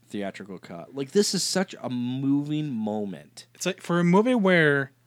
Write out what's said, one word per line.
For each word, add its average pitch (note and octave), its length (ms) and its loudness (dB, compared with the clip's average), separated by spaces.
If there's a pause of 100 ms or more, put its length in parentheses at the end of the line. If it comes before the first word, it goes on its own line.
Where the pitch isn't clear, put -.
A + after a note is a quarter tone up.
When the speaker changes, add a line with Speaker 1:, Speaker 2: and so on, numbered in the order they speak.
Speaker 1:
theatrical G2 520 -10
cut? - 360 -16
Like, C3+ 180 -8
this G3+ 220 2
is F3 80 -2
such - 380 -2
a A#2+ 80 -8
moving C#3 800 -2
moment. G#2 840 -6
Speaker 2:
It's - 100 -10
like, F3+ 160 -4
for F3 200 0
a F3 40 2
movie G#3+ 300 4
where D#3+ 580 4 (140)